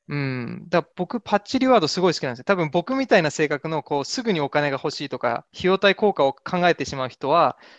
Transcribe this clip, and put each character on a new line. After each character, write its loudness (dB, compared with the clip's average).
う -6
ん。 -6
だ 0
か -10
ら -20
僕、 -6
パ -2
ッ 2
チ -2
リ 2
ワ 6
ー -2
ド 0
す -2
ご 4
い 2
好 -8
き -16
な -4
ん -6
で -10
す -14
よ。 -16
多 2
分 -2
僕 -2
み -2
た 4
い 6
な 0
性 0
格 -4
の、 -4
こ -2
う、 -2
す -8
ぐ 0
に 0
お 0
金 0
が -4
欲 -4
し -8
い -8
と -8
か、 -2
費 -4
用 2
対 4
効 0
果 2
を 2
考 -2
え 4
て -6
し -8
ま -4
う -6
人 -8
は、 2